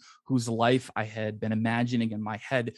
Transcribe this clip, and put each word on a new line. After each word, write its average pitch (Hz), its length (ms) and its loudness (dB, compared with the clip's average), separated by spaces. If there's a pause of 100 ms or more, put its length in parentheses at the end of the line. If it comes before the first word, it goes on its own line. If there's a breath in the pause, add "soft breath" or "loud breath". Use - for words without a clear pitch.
(260 loud breath)
whose 120 240 0
life 117 460 2
I 110 80 0
had 107 360 -4
been 110 120 -2
imagining 117 600 0
in 107 100 -4
my 107 160 -6
head. 120 400 -2